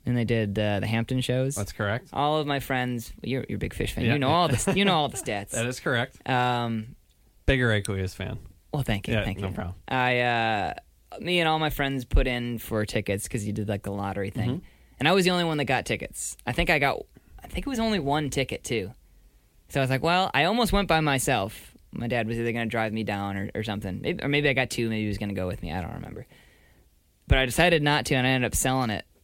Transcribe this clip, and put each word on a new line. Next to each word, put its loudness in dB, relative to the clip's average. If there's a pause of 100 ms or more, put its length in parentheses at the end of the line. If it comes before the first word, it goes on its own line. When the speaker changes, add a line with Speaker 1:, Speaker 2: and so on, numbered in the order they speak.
Speaker 1:
And 0
they 0
did, 0
uh, 0
the -2
Hampton -2
shows. -2
Speaker 2:
That's -4
correct. -4
Speaker 1:
All 0
of 0
my 0
friends, -2 (120)
you're, -4
you're -4
a -8
big -4
Phish -2
fan. -4
Speaker 2:
Yeah. 4
Speaker 1:
You 2
know 2
all 4
the, 2
you 4
know 4
all 2
the -10
Speaker 2:
<laughs> -8
Speaker 1:
stats. -6
Speaker 2:
That 0
is -4
correct. -2
Speaker 1:
Um, 0 (520)
Speaker 2:
Bigger 4
Aqueous 0
fan. -6 (340)
Speaker 1:
Well, -2
thank -2
you, 0
Speaker 2:
Yeah, 2
Speaker 1:
thank -4
Speaker 2:
no -4
Speaker 1:
you. -6
Speaker 2:
problem. -6 (120)
Speaker 1:
I, 2
uh, 0 (460)
me 0
and 4
all 4
my 2
friends -2
put 4
in -2
for -2
tickets -2
'cause -4
you -4
did, -4
like, -4
the -8
lottery -4
thing, -2
Speaker 2:
Mm-hmm. -4 (340)
Speaker 1:
and 0
I 6
was 6
the 4
only 2
one 0
that 0
got 0
tickets. -6
I -2
think 0
I 4
got, 0 (440)
I -18
think -6
it -4
was -2
only 2
one 0
ticket -2
too. -4 (760)
So -2
I 2
was 0
like, 2
"Well," 4
I 4
almost 2
went 4
by 4
myself. 0 (160)
My -6
dad 0
was -2
either 0
gonna -2
drive 0
me -2
down -2
or, -4
or -2
something, -4
maybe, -4
or -2
maybe 2
I 4
got 0
two. -2
Maybe -2
he -2
was -2
gonna -4
go -2
with -6
me. -6
I -4
don't -8
remember. -12 (1000)
But 8
I 6
decided 4
not 2
to, 2
and 4
I 4
ended 2
up -6
selling 2
it. -4 (180)